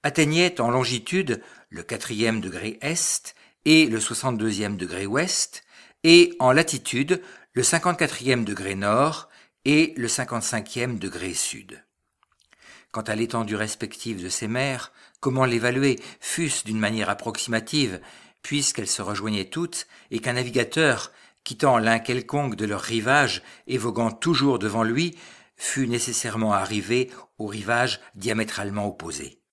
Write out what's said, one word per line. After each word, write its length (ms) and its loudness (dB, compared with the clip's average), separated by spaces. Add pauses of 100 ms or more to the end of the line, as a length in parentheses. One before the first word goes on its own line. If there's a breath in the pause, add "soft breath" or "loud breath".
atteignaient 580 2
en 120 2
longitude 720 0 (260 loud breath)
le 140 -14
quatrième 580 -2
degré 400 -8
est 540 -4 (300 soft breath)
et 200 10
le 160 0
soixante-deuxième 760 -2
degré 300 -6
ouest, 580 -2 (400 loud breath)
et 360 10
en 120 6
latitude 720 2 (320 loud breath)
le 100 0
cinquante-quatrième 800 2
degré 320 -4
nord 540 0 (340 soft breath)
et 320 4
le 140 -2
cinquante-cinquième 920 -4
degré 340 -6
sud. 480 -8 (1080 loud breath)
Quant 120 -4
à 120 -2
l'étendue 400 -2
respective 680 -6
de 60 -8
ces 220 -4
mers, 420 -4 (300 soft breath)
comment 240 2
l'évaluer, 520 2 (220 loud breath)
fût-ce 460 -4
d'une 120 -4
manière 320 -2
approximative, 920 -2 (400 loud breath)
puisqu'elles 440 -2
se 160 -4
rejoignaient 480 -4
toutes, 380 -6 (240 loud breath)
et 80 -4
qu'un 140 -2
navigateur, 800 0 (320 soft breath)
quittant 320 4
l'un 220 4
quelconque 580 -2
de 80 -2
leurs 160 -4
rivages 640 0 (240 loud breath)
et 100 -2
voguant 340 0
toujours 480 2
devant 240 0
lui, 340 0 (380 loud breath)
fût 320 -2
nécessairement 640 -2
arrivé 580 0 (280 loud breath)
au 100 -8
rivage 540 -2 (140 loud breath)
diamétralement 720 -4
opposé. 520 -10 (140)